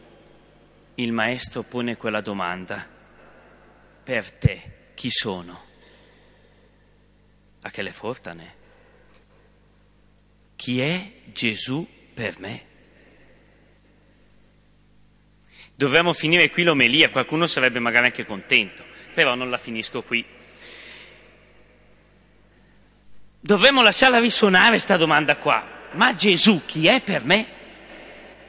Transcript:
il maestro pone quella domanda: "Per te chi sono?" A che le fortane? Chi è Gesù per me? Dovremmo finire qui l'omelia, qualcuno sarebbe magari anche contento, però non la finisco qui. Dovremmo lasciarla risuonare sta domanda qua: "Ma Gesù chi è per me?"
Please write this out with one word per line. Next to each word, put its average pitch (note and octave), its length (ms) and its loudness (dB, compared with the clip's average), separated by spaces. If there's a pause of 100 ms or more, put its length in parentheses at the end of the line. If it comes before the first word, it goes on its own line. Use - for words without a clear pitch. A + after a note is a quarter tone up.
(960)
il A#2+ 160 -4
maestro A#2 520 -4
pone A#2+ 340 -8
quella G#2+ 240 -6
domanda: F#2 680 -8 (1160)
"Per A#2+ 280 -6
te - 640 -8
chi B2 140 -8
sono?" F2+ 600 -6 (1900)
A - 60 -14
che - 100 -12
le F#2 120 -10
fortane? E2+ 600 -14 (2000)
Chi B2+ 240 -4
è F3+ 300 -6 (200)
Gesù B2 560 -6 (260)
per G#2 260 -8
me? G2 260 -14 (3000)
Dovremmo D3+ 380 4
finire D#3+ 380 2
qui F3 140 -4
l'omelia, C#3+ 460 4
qualcuno D#3 380 -2
sarebbe B2+ 320 0
magari A#2+ 280 2
anche A#2+ 180 -4
contento, G2+ 580 -4 (300)
però C#3+ 220 2
non B2+ 140 -8
la B2 80 -4
finisco A2+ 460 -10
qui. A#2+ 220 -6 (3250)
Dovremmo B3 420 4
lasciarla A#3+ 380 4
risuonare G#3+ 580 4
sta F#3 200 0
domanda D3+ 400 2
qua: - 560 -4
"Ma A3+ 220 2
Gesù F#3 500 2
chi D#3 220 0
è A#3+ 140 4
per D#3 220 -4
me?" G3 240 0 (1000)